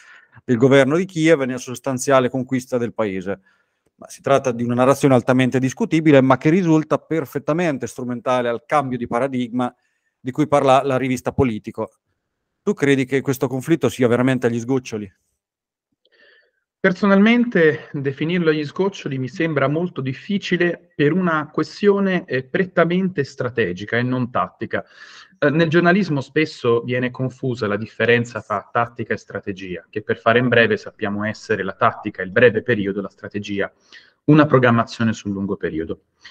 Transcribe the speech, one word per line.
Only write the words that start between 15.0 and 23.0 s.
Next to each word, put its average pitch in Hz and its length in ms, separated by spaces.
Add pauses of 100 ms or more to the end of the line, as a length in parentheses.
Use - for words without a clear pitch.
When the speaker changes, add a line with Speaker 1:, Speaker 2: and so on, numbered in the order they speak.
Speaker 2:
Personalmente, 196 1120
definirlo 156 580
agli 156 140
sgoccioli 151 540
mi 127 100
sembra 147 380
molto 160 340
difficile 175 920
per 147 180
una 165 380
questione, 190 760
eh, 131 180
prettamente 180 800